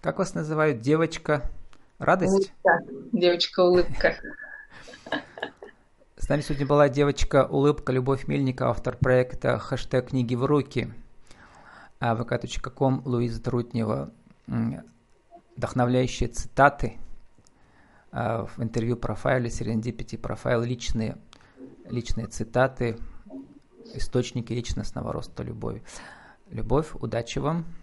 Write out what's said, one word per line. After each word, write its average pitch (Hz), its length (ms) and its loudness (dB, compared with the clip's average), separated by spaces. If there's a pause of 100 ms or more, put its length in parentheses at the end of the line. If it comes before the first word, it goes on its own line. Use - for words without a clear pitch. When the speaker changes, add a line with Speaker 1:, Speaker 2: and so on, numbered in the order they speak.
Speaker 1:
Как - 180 -4
вас 185 160 -2
называют? 156 460 0
Девочка — 151 680 2 (480)
радость? 190 540 4 (120)
Speaker 2:
Улыбка. 170 140 6 (340)
Девочка — 175 480 2
улыбка. 180 560 4 (2000)
Speaker 1:
С - 100 -2
нами 147 140 2
сегодня 143 240 -2
была 147 220 6
девочка 139 640 4
улыбка 143 420 2
Любовь 131 360 0
Мельникова, 131 420 0
автор - 260 -2
проекта 127 640 2
хэштег 127 520 -2
книги 127 240 0
в 120 100 0
руки. 135 480 0 (1080)
А, 117 140 2
В 117 100 -2
К 120 140 -2
точка - 320 -6
ком, 131 340 2
Луиза 120 380 0
Трутнева. 120 680 -2 (380)
М, 117 340 -2 (760)
вдохновляющие 123 760 2
цитаты, - 680 2 (1120)
а, 113 360 -2
в - 160 -12
интервью 113 340 -2
профайле, 120 540 0
серендипити 113 680 -4
профайл, 120 460 -2
личные, 120 560 -2 (680)
личные 120 420 -2
цитаты, 123 720 -2 (960)
источники - 600 -2
личностного - 580 -4
роста, - 300 -8
любовь. - 400 -8 (680)
Любовь, 131 440 0
удачи 117 440 -4
вам. 160 280 -2 (160)